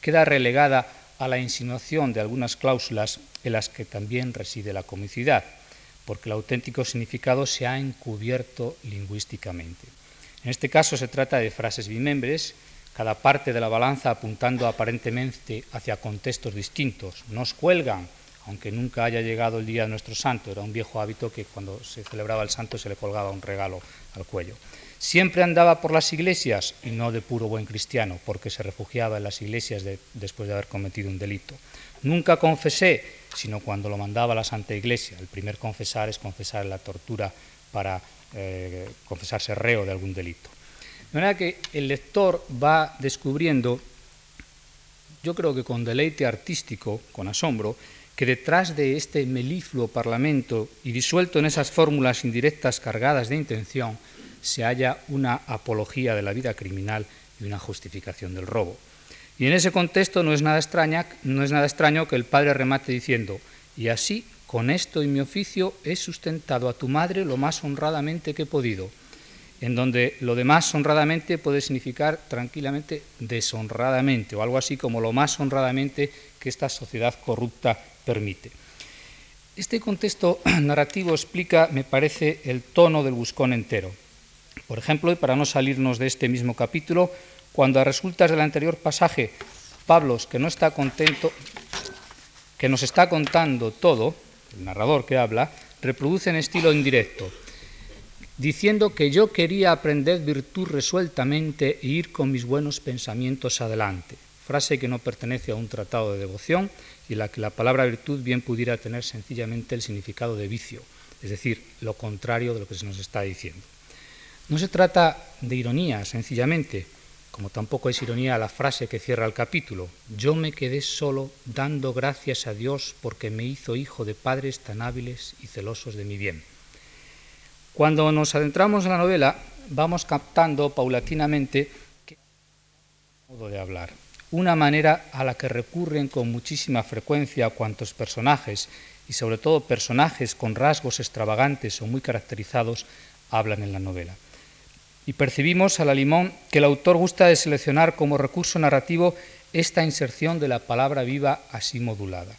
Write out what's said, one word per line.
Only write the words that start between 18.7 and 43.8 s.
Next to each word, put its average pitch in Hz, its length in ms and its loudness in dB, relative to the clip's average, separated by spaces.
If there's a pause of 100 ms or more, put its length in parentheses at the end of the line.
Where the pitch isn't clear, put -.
nunca 120 320 -4
haya 117 180 0
llegado 113 380 -2
el 110 80 -6
día 113 160 -2
de 110 60 -4
nuestro 110 260 -8
santo". 117 360 -4
Era 101 100 -8
un 104 120 -10
viejo 113 260 -6
hábito 107 320 -6
que 107 140 -12
cuando 98 380 -12
se - 200 -16
celebraba 110 380 -4
el 104 80 -4
santo 113 300 -8
se - 100 -10
le 101 60 -8
colgaba 101 340 -4
un 98 140 -10
regalo 98 360 -6 (360)
al 95 100 -12
cuello. 92 300 -8 (460)
Siempre 180 400 4
andaba 170 400 6
por 156 100 0
las 156 220 4
iglesias, 151 680 0
y 117 80 -6
no 117 200 -2
de 113 100 -2
puro 113 260 -4
buen 110 180 -4
cristiano, 107 580 -4
porque 101 280 -6
se - 100 -10
refugiaba 107 560 -4
en 104 60 -6
las 101 180 -8
iglesias 107 420 -6
de-, 98 140 -8 (160)
después 101 340 -10
de 101 60 -4
haber 101 140 -6
cometido 98 420 -8
un 95 80 -6
delito. 101 380 -10 (480)
Nunca 165 340 4
confesé, 160 640 4 (320)
sino 107 260 -6
cuando 101 280 -4
lo 101 80 -4
mandaba 110 380 0
la 110 80 -2
Santa 110 320 -6
Iglesia. 107 440 -2
El 92 60 -12
primer 101 320 -10
confesar 107 500 -6
es 110 120 -8
confesar 101 480 -8
la 95 100 -8
tortura 98 560 -8 (380)
para, 95 280 -4 (360)
eh, 92 520 -10 (180)
confesarse 104 500 -6
reo 110 300 2
de 95 60 -4
algún 95 220 -6
delito. 87 380 -12 (600)
De 147 80 -4
manera 196 160 2
que 175 220 -4 (160)
el 143 140 -2
lector 170 580 0 (180)
va 156 360 4
descubriendo, 131 840 0 (1400)